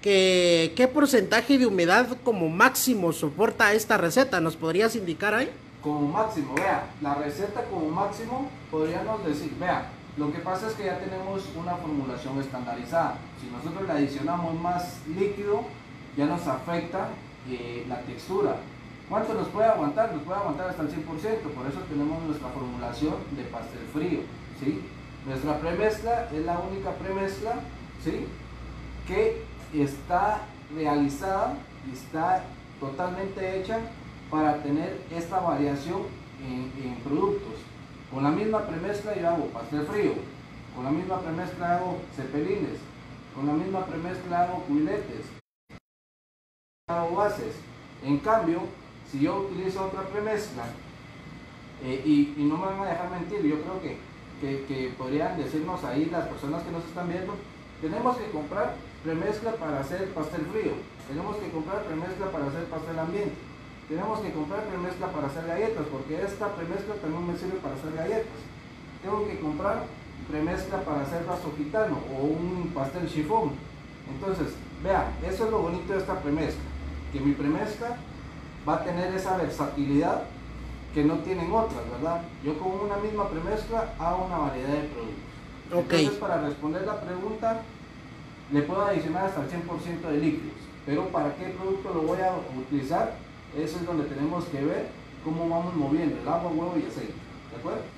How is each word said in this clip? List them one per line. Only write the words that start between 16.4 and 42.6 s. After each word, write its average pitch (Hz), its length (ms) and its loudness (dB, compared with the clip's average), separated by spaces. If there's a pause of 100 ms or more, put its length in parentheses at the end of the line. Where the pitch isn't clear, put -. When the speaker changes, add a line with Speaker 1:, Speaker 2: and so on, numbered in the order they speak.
Speaker 2:
afecta, - 640 0 (420)
eh, 120 360 -6
la 123 140 -4
textura. - 560 0 (540)
¿Cuánto 220 240 2
nos 151 140 0
puede 214 180 6
aguantar? 208 480 6
Nos 147 80 -2
puede 185 180 -2
aguantar 175 300 0
hasta 160 120 -2
el 147 60 2
cien 156 140 -2
por 156 180 -6
ciento, 220 300 0
por 123 160 -6
eso 139 140 -4 (100)
tenemos 151 340 0
nuestra 151 240 -2
formulación 123 680 -2 (220)
de 131 80 -6
pastel 113 380 -8 (100)
frío, 156 280 0 (380)
¿sí? - 220 0 (460)
Nuestra 135 320 -2
premezcla 214 760 2
es 156 140 -2
la 175 120 0
única 190 340 -4
premezcla, 196 640 -2 (460)
¿sí? 185 240 -2 (800)
que 220 360 4 (320)
está 180 680 4 (340)
realizada 156 800 2 (320)
y 131 80 -6
está 160 500 2 (360)
totalmente 185 800 -2
hecha 220 200 0 (500)
para 156 320 4
tener 147 360 0 (120)
esta 170 300 0
variación 143 640 2 (400)
en, 127 300 -4 (100)
en 123 180 -4
productos. 165 600 2 (520)
Con 135 100 0
la 143 80 8
misma 214 360 4
premezcla 202 540 -2
yo 170 80 4
hago 165 180 4
pastel - 360 -2
frío, 170 300 2 (600)
con 127 100 -6
la 135 60 0
misma 180 300 2
premezcla 175 560 0
hago 180 220 0 (160)
cepelines, 151 640 -2 (560)